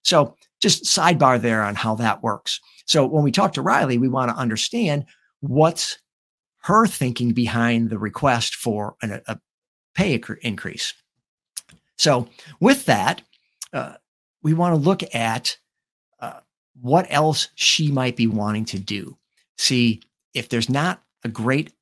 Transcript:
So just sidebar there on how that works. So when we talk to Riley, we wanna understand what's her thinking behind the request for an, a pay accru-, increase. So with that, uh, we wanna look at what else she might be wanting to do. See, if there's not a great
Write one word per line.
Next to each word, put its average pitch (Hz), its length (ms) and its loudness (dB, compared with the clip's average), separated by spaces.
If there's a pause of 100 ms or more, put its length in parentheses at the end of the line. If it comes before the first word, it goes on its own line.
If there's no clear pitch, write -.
So 151 320 2 (260)
just - 220 2
sidebar 143 580 2
there 113 220 0
on 104 120 -4
how 110 200 -2
that 110 260 -2
works. - 380 -6 (260)
So 147 200 2
when 151 180 2
we 143 80 2
talk 175 220 2
to 139 80 -6
Riley, 135 360 2
we 127 120 2
wanna 127 260 -2
understand 143 720 -2 (340)
what's 156 600 0 (640)
her 214 220 4
thinking 123 480 -2
behind 117 560 0
the 107 80 -4
request 117 580 -2
for 107 460 -6
an, 104 260 -8
a 110 120 -10 (560)
pay 175 240 0
accru-, - 220 -12
increase. - 520 -8 (1040)
So 123 320 2 (300)
with 269 260 4
that, 117 360 2 (520)
uh, 131 220 -8 (480)
we 156 100 2
wanna 170 220 4
look 170 280 2 (120)
at 113 420 -2 (1200)
what 151 280 2
else 156 460 0
she - 360 0
might 127 240 0
be 117 120 2
wanting 107 380 -2
to 95 140 -8
do. 98 380 -10 (400)
See, 120 440 0 (320)
if - 160 -8
there's 117 200 -2
not 143 340 -2 (200)
a 117 60 -6
great 123 420 -2 (100)